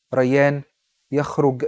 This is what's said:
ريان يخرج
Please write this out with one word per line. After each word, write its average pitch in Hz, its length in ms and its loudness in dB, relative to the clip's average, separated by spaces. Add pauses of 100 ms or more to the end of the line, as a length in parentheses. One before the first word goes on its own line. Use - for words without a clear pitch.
(140)
ريان 139 480 2 (500)
يخرج 143 560 -2